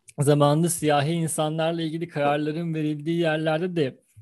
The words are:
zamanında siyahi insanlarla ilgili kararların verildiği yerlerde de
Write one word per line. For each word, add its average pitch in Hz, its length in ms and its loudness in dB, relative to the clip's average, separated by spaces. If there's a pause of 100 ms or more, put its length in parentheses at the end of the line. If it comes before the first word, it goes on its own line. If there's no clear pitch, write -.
(200)
zamanında 147 480 4
siyahi 151 440 0
insanlarla 165 680 -2
ilgili 165 260 -6
kararların 151 640 -2
verildiği 151 440 -4
yerlerde 160 580 -2
de 135 240 -2 (220)